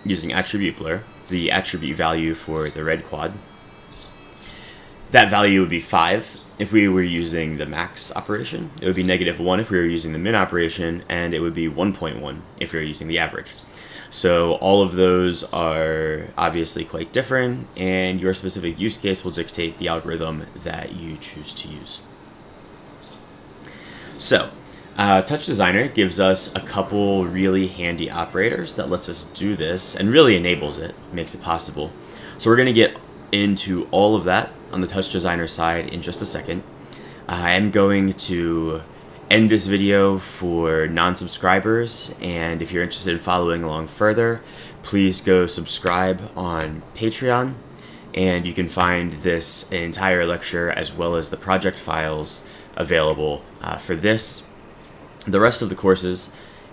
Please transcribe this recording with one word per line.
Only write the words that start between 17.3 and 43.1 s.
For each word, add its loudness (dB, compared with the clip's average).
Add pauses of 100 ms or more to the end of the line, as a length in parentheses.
and 0
your 2
specific -6
use -2
case -2
will -4
dictate -6
the -4
algorithm -4 (160)
that -8
you -10
choose -16
to -12
use. -14 (2250)
So, 2 (460)
uh, 6
Touch -4
Designer 2
gives 0
us 4
a -4
couple 0
really 2
handy -4
operators -2
that -6
lets -4
us -8
do -4
this -4
and 0
really 8
enables 0
it, -10 (180)
makes -8
it -14
possible. -4 (480)
So 0
we're 10
gonna 4
get 6 (340)
into 0
all 6
of 0
that 2 (220)
on -4
the 0
Touch -4
Designer -2
side -2
in -8
just -8
a -4
second. -6 (680)
I 0
am 4
going 4
to -2 (460)
end 6
this 4
video 4
for 0
non-subscribers, 0
and -4
if -8
you're 0
interested -4